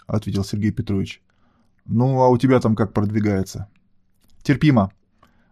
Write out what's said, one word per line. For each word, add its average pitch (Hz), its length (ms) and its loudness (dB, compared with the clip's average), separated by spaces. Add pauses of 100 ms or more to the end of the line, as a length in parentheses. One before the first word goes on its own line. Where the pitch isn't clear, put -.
ответил 101 360 -4
Сергей 104 280 -4
Петрович. 101 520 -6 (600)
"Ну, 127 380 0
а 127 80 6
у 123 80 4
тебя 127 220 2
там 110 140 0
как 104 200 -2
продвигается?" 104 760 -2 (760)
"Терпимо. 127 480 2 (600)